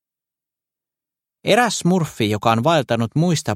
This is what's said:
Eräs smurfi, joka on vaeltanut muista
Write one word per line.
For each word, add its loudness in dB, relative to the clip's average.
Eräs 0
smurfi, 0
joka 0
on 0
vaeltanut 0
muista 0